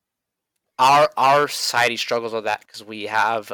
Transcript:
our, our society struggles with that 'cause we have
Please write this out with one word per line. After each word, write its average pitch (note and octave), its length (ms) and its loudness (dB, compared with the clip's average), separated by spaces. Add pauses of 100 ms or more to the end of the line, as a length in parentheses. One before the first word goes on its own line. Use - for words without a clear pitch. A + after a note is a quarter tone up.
(800)
our, C#3+ 380 4
our C#3 320 4
society A#2+ 480 -2
struggles A#2 360 -6
with A2 120 -6
that G#2+ 240 -6
'cause - 160 -20
we G#2+ 220 -14
have G#2+ 480 -2